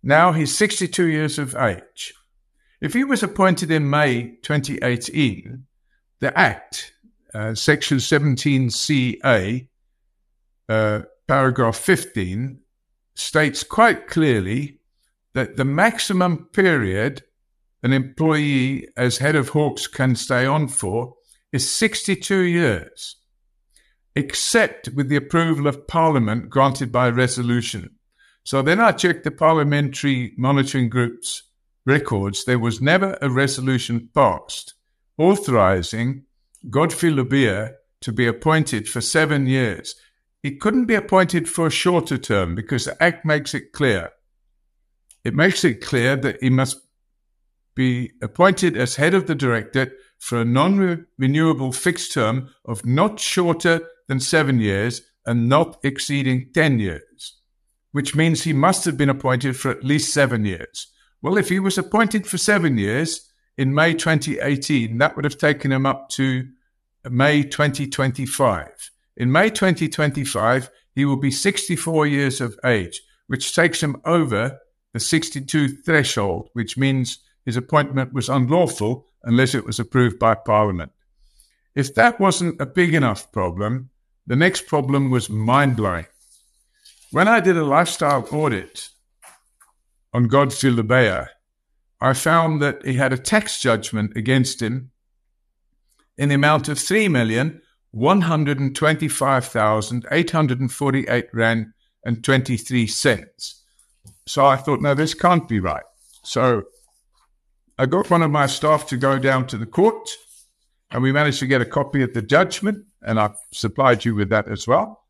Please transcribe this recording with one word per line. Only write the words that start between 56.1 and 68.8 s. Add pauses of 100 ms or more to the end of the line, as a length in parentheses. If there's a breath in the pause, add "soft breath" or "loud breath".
ten
years, (520)
which
means
he
must
have
been
appointed
for
at
least
seven
years. (340)
Well,
if
he
was
appointed
for
seven
years (300)
in
May
twenty
eighteen,
that
would
have
taken
him
up
to (640)
May
twenty
twenty-five. (260)